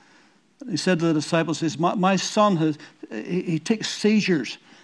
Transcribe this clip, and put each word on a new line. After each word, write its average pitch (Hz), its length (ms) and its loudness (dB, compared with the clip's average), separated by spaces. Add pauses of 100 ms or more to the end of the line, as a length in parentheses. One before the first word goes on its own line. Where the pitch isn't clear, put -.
(680)
He - 80 -4
said 185 240 2
to 165 60 2
the 165 80 4
disciples, 160 460 0
he 165 80 -2
says, 135 100 -4
"My, 180 160 0
my 190 220 2
son, 208 400 2
has, 156 220 0 (320)
he, 175 320 -4
he 175 160 -2
takes 214 300 -2
seizures, 190 720 0 (240)